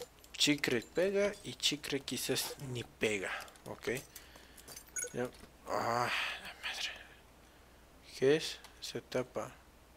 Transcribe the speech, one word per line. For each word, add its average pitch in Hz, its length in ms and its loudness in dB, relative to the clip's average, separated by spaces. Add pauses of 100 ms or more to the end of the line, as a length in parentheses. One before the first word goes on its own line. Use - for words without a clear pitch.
(360)
chicre 143 460 4
pega 196 500 2 (120)
y 123 100 -6
chicre - 460 0
quizás - 560 -2 (160)
ni 120 120 -4
pega, 104 460 0 (360)
¿ok? 107 220 -6 (1200)
Ya, 123 160 -2 (400)
ah, 117 420 2 (320)
la - 120 -10 (140)
madre. - 220 -4 (1300)
¿Qué 139 180 8
es? - 220 -4 (220)
Se - 200 -8
tapa. 123 500 -2 (460)